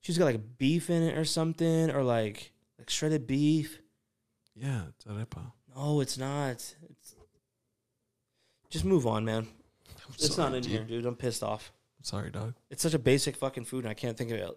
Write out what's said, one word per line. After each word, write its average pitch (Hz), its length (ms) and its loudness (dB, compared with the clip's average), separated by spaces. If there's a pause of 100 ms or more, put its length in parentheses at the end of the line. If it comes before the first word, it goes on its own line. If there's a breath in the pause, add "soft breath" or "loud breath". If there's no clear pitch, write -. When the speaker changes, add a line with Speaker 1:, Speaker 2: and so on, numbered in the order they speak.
Speaker 1:
She's 165 160 -2
got, 180 80 6
like, 113 320 0
beef 160 320 2
in 170 140 4
it 165 140 2
or 160 80 0
something, 160 640 2
or, 139 120 2
like, 113 480 0 (260)
like, - 120 -20
shredded 156 380 0
beef. 147 520 2 (760)
Speaker 2:
Yeah, 120 340 -4
it's - 160 -20
arepa. 110 460 -8 (240)
Speaker 1:
No, 147 240 2
it's 131 180 -2
not. 135 360 -2
It's, - 220 -12 (1900)
just 156 160 -4
move 170 220 4
on, 110 180 2
man. 113 220 0 (400)
Speaker 2:
I'm - 260 -20
Speaker 1:
It's 151 220 0
Speaker 2:
sorry, 151 140 2
Speaker 1:
not 127 80 -2
in 123 60 -2
Speaker 2:
dude. - 80 -4
Speaker 1:
here, 110 120 0
dude. 117 220 -6
I'm 120 100 -2
pissed 117 280 -4
off. 107 280 -6 (280)
Speaker 2:
I'm 143 40 -20
sorry, - 280 -6
dog. 110 220 -6 (160)
Speaker 1:
It's - 140 -6
such 160 100 0
a 156 60 2
basic 131 380 4
fucking 131 280 -6
food, 123 200 -6
and 110 60 -4
I - 20 -6
can't 113 240 -4
think 117 140 -6
of 113 60 -2
it. 92 200 -6